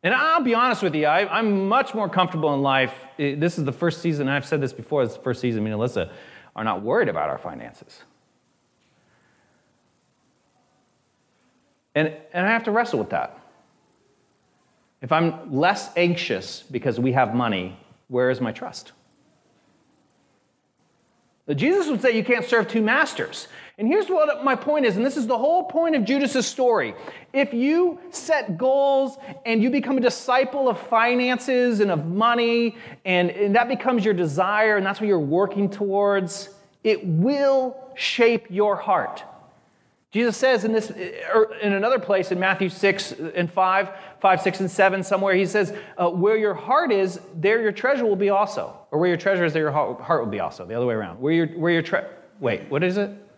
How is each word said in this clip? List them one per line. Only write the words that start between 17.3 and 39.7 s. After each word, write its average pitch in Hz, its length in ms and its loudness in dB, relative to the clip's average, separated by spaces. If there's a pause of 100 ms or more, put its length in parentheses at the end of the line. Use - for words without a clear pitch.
money, 98 420 -2 (320)
where 127 220 0
is 113 100 -2
my 117 120 -2
trust? - 400 -12 (2500)
But 147 100 -2
Jesus 320 300 2
would 262 140 -2
say 247 140 2
you 220 80 0
can't 240 220 0
serve 226 220 2
two 226 140 0
masters. - 680 -2 (300)
And 214 100 -2
here's 370 200 2
what 302 360 0
my 269 120 2
point 294 300 0
is, 196 120 0
and 226 80 0
this 269 100 -2
is 254 120 -2
the 240 100 0
whole 330 280 0
point 330 300 0
of 226 100 0
Judas's 262 420 0
story. 208 480 0 (380)
If 277 200 0
you 311 460 2 (100)
set 262 480 -2
goals 269 640 2 (260)
and 226 160 2
you 247 80 4
become 262 280 0
a 247 40 0
disciple 262 680 0
of 220 100 -2
finances 247 1000 2
and 202 100 2
of 156 160 -2
money, 233 720 2 (260)
and, 180 260 2
and 202 260 0
that 240 120 4
becomes 247 360 0
your 214 120 2
desire, 185 640 2
and 196 80 0
that's 196 140 -2
what 214 80 -2
you're 190 120 4
working 190 500 0
towards, 202 800 -2 (340)
it 220 220 0
will 262 920 0
shape 233 540 2
your 202 280 2
heart. - 460 -2 (880)